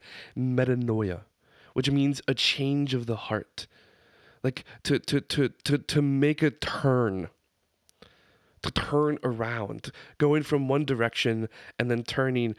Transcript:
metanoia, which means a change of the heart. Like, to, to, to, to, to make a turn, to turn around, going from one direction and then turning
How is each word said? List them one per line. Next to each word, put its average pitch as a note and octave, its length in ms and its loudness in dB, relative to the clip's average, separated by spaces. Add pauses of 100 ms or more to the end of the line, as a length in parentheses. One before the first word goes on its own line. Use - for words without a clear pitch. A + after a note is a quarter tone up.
(380)
metanoia, B2 840 0 (520)
which C3 160 0
means C#3 380 2
a C3+ 80 2
change C#3+ 580 0
of A#2+ 140 -2
the A2+ 80 -2
heart. - 500 -6 (760)
Like, B2+ 200 -2 (200)
to, C#3+ 160 2
to, - 220 -2
to, C3+ 280 0
to, C#3 300 -2
to D3 240 0
make C#3+ 400 2
a D3 80 4
turn, A#2 760 0 (1300)
to - 80 -6
turn D3 540 0
around, A2+ 680 -4 (280)
going D3+ 240 4
from C#3 240 0
one C#3+ 180 2
direction A#2 640 0 (300)
and B2 100 2
then A#2+ 140 0
turning B2 560 0